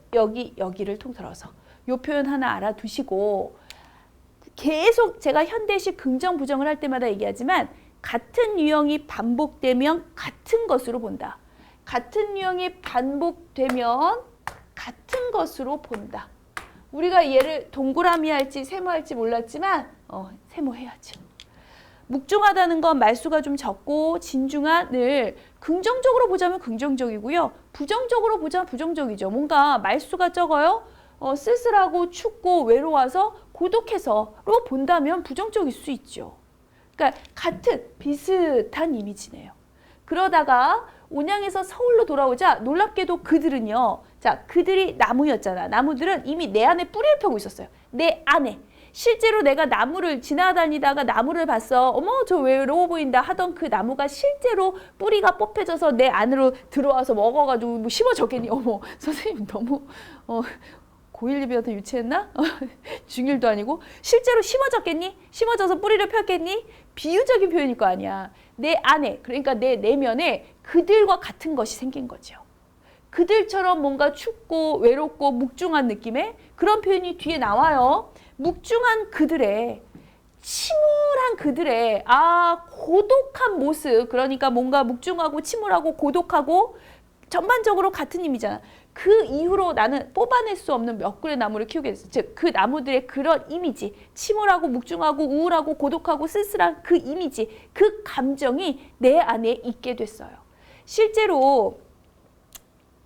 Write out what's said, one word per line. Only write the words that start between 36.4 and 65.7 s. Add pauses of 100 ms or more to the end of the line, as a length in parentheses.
그러니까 (140)
같은, (140)
비슷한
이미지네요. (520)
그러다가 (240)
온양에서
서울로
돌아오자
놀랍게도
그들은요. (180)
자,
그들이
나무였잖아.
나무들은
이미
내
안에
뿌리를
펴고
있었어요. (220)
내
안에. (400)
실제로
내가
나무를
지나다니다가
나무를
봤어.
"어머,
저
외로워
보인다."
하던
그
나무가
실제로 (220)
뿌리가
뽑혀져서
내
안으로 (160)
들어와서
먹어가지고
뭐
심어졌겠니?
어머, (100)
<laughs>
선생님
너무, (440)
어, (720)
고일,
이
배한테
유치했나?
<laughs>
중일도
아니고. (200)
실제로
심어졌겠니? (140)
심어져서